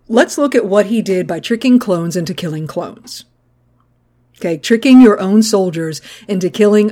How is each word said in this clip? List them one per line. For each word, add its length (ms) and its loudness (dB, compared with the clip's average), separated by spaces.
let's 300 0
look 180 0
at 100 0
what 220 0
he 140 -4
did 260 -4
by 140 -6
tricking 360 0
clones 380 -4
into 180 -6
killing 320 -8
clones. 600 -14
Okay, 180 -6
tricking 440 4
your 180 6
own 240 0
soldiers 580 -4
into 220 -4
killing 420 2